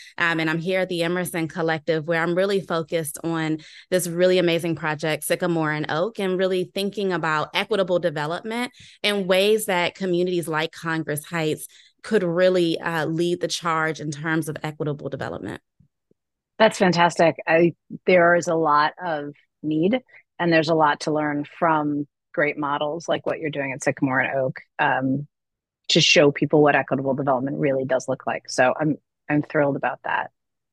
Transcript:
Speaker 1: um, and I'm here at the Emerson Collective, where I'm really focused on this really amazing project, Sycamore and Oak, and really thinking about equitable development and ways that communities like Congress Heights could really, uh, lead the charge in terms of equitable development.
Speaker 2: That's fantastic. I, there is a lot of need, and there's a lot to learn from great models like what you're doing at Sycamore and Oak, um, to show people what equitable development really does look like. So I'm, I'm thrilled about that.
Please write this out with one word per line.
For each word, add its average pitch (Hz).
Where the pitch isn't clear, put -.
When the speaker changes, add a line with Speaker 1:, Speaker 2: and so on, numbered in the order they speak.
Speaker 1:
um, 165
and 160
I'm 165
here 185
at 185
the 170
Emerson 170
Collective, 160
where 165
I'm 170
really 196
focused 165
on 160
this 175
really 180
amazing 165
project, 156
Sycamore 170
and 151
Oak, 185
and 185
really 185
thinking 196
about 156
equitable 185
development 170
and 202
ways 202
that 180
communities 180
like 160
Congress 156
Heights 156
could 208
really, 175
uh, 165
lead 175
the 170
charge 160
in 147
terms 156
of 151
equitable 151
development. 101
Speaker 2:
That's 220
fantastic. 170
I, 165
there 175
is 170
a 170
lot 151
of 147
need, 160
and 170
there's 160
a 165
lot 151
to 160
learn 147
from 147
great 147
models 147
like 143
what -
you're 156
doing 139
at 131
Sycamore 135
and 127
Oak, 131
um, 135
to 175
show 151
people 147
what 143
equitable 135
development 135
really 135
does 127
look 127
like. -
So 127
I'm, 151
I'm 147
thrilled 143
about 131
that. -